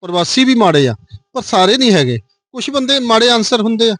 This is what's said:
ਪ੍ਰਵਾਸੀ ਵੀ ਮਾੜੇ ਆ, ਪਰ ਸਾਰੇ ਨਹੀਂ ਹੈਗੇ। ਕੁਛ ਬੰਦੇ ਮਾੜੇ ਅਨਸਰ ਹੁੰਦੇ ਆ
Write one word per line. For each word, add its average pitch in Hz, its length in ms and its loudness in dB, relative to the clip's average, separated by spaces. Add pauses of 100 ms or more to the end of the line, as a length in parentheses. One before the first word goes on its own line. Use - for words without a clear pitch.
ਪ੍ਰਵਾਸੀ 175 440 0
ਵੀ 254 100 2
ਮਾੜੇ 160 320 2
ਆ, 117 80 -2 (380)
ਪਰ 254 80 -6
ਸਾਰੇ 190 360 0
ਨਹੀਂ 254 140 2
ਹੈਗੇ। 131 260 0 (360)
ਕੁਛ 254 160 -8
ਬੰਦੇ 277 300 -2
ਮਾੜੇ 240 360 2
ਅਨਸਰ 226 260 -2
ਹੁੰਦੇ 226 280 0
ਆ 208 100 -4